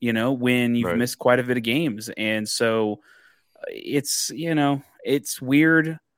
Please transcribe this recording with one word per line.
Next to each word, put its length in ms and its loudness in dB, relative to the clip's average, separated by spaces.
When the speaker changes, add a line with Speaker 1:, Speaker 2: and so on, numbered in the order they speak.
Speaker 1:
you 120 0
know, 200 0
when 420 2
you've 120 0
Speaker 2:
Right. 120 0
Speaker 1:
missed 200 -2
quite 200 4
a 60 -2
bit 120 0
of 60 -2
games? 540 -2
And 320 -2
so, 520 0
uh, 120 -16
it's, 640 -4
you 240 -4
know, 280 0
it's 360 -2
weird. 580 4